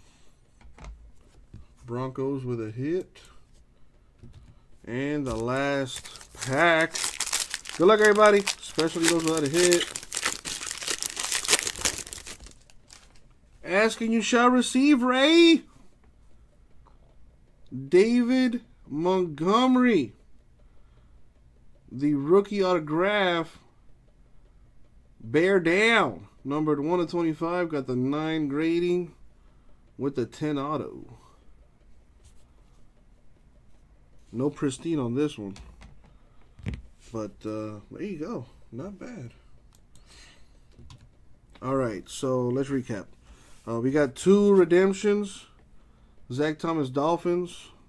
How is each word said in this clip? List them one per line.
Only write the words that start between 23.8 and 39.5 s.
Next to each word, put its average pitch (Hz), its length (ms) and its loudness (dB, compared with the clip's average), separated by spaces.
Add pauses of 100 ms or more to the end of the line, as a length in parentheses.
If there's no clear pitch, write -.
Bear 170 400 2
down. 175 680 2 (180)
Numbered 147 360 0
one 165 180 0
of 170 100 -2
twenty-five. 170 600 -2
Got 143 180 -4
the 127 80 -4
nine 151 540 -2
grading 170 640 -2 (840)
with 139 200 -6
the 120 100 -2
ten 151 320 -6
auto. 139 600 -8 (3250)
No 131 180 -2
pristine 151 480 -6
on 120 160 -4
this 147 240 -4
one. 98 160 -12 (1600)
But, 107 200 -10 (140)
uh, 107 340 -10 (100)
there - 120 -14
you 190 160 -10
go. 156 280 -10 (240)
Not 170 280 -14
bad. 160 320 -16 (2250)